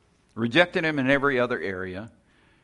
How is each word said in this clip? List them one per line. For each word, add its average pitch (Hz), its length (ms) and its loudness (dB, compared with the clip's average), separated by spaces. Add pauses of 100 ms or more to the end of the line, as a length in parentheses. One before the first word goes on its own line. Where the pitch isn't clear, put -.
(340)
Rejecting 160 500 2
him 156 140 -2
in 131 120 0
every 139 300 2
other 120 180 0
area, 92 540 -8 (520)